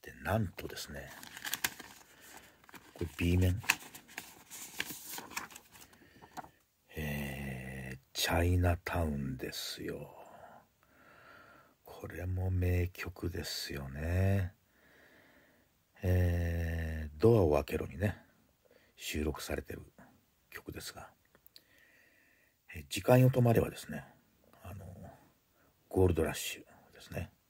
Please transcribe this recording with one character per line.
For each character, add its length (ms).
で、 100
な 140
ん 100
と 180
で 100
す 160
ね、 160
こ 100
れ 20
B 220
面。 240
え 960
ー、 40
チ 160
ャ 140
イ 160
ナ 180
タ 260
ウ 40
ン 300
で 160
す 300
よ。 280
こ 240
れ 180
も 240
名 380
曲 420
で 140
す 280
よ 160
ね。 640
え 1120
ー、 40
ド 180
ア 40
を 120
開 100
け 140
ろ 80
に 120
ね、 220
収 280
録 180
さ 140
れ 60
て 100
る 80
曲 220
で 80
す 120
が、 160
え、 140
時 140
間 180
よ 100
止 120
ま 100
れ 80
は 80
で 80
す 140
ね、 140
あ 120
の、 120
ゴ 160
ー 40
ル 60
ド 100
ラ 80
ッ 40
シ 240
ュ 20
で 60
す 120
ね。 180